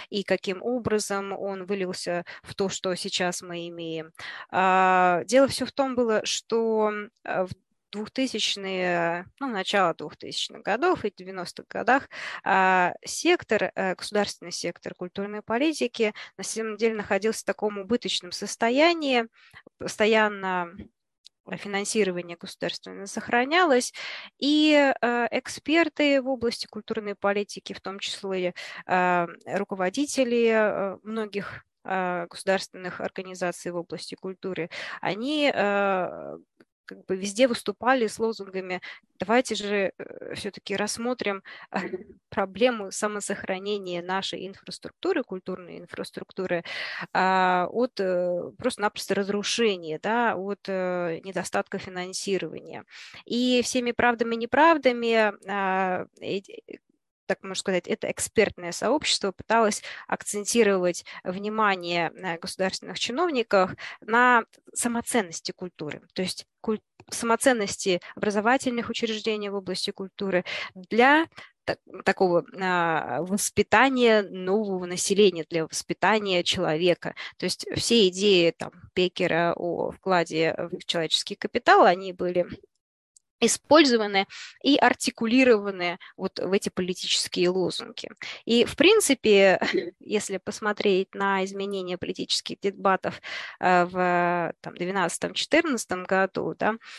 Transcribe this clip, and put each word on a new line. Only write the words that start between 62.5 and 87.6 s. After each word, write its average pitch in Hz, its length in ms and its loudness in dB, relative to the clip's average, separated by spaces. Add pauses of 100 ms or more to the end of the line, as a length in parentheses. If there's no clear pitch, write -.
чиновников 240 720 0 (320)
на 240 420 4 (300)
самоценности 226 800 -2
культуры. 156 500 -10 (100)
То - 80 -6
есть - 260 -6 (140)
куль-, 214 200 -2 (300)
самоценности 226 920 2 (140)
образовательных 233 760 0
учреждений 214 580 -4
в 196 60 -8
области 190 380 -4
культуры 185 520 -2 (300)
для 247 500 4 (400)
так-, - 140 -4 (260)
такого, 180 400 4 (160)
а, 170 640 0
воспитания 220 1000 4
нового 185 640 -2
населения, 180 640 2
для 165 160 0
воспитания 196 800 0
человека. 170 720 0 (240)
То 180 80 -4
есть - 200 -6 (100)
все 226 320 4
идеи, 180 420 4
там, - 220 -8 (220)
Беккера 170 640 2
о - 360 -4
вкладе 165 640 0
в 170 260 -8
человеческий - 520 -2
капитал, - 480 4
они 190 280 4
были 180 340 0 (1000)
использованы 220 840 6 (360)
и 277 140 6
артикулированы 202 1200 2 (180)
вот - 220 -8
в 180 140 -2
эти 202 160 0
политические - 800 -2
лозунги. - 600 -4 (360)